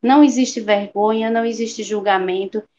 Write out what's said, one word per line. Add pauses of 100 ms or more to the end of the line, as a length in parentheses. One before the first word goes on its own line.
não
existe
vergonha,
não
existe
julgamento (140)